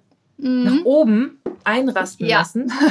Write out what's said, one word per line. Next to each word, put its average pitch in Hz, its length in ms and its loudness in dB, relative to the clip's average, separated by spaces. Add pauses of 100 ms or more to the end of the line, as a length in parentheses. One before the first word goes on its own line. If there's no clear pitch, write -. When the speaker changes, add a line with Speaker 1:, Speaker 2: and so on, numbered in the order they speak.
(380)
Speaker 1:
Mhm. 254 260 -2
Speaker 2:
nach 262 200 2
oben 262 540 2 (260)
einrasten 208 600 -2
Speaker 1:
Ja. 208 120 2
Speaker 2:
lassen, 240 340 -4 (180)